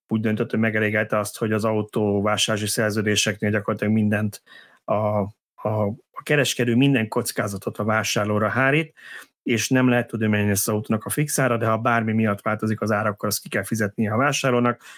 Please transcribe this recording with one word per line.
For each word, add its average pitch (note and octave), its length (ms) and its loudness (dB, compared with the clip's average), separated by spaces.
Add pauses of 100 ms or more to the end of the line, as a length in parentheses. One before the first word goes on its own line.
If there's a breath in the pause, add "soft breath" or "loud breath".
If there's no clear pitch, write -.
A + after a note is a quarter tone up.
úgy A2+ 120 0
döntött, A2 300 -2
hogy A2 80 0
megelégelte G#2+ 600 0
azt, G#2 200 -4
hogy A2 140 0
az G#2+ 120 0
autóvásárlási G#2+ 1000 0
szerződéseknél G#2 840 0
gyakorlatilag G#2 440 0
mindent G#2+ 480 0 (420 loud breath)
a, - 100 -2
a, G#2 340 0 (840)
a - 120 -14
kereskedő B2 540 0
minden B2+ 320 4
kockázatot G#2+ 720 -4
a G#2+ 60 -2
vásárlóra G#2+ 640 0
hárít, C3+ 460 0 (480 loud breath)
és A#2 260 0
nem B2+ 200 4
lehet A#2+ 180 2
tudományozni G#2+ 460 0
az - 160 0
autónak G#2+ 360 -2
a G#2 60 -10
fixára, C#3+ 460 0
de A2+ 100 -2
ha A2+ 120 2
bármi A#2 340 0
miatt A2 300 2
változik G#2+ 380 -2
az G#2+ 100 0
ár, G#2+ 160 0
akkor G#2+ 220 -2
azt - 140 -4
ki - 60 -18
kell A2 140 -2
fizetnie G#2+ 500 -2
a G#2+ 40 0
vásárlónak, B2 680 0 (160 loud breath)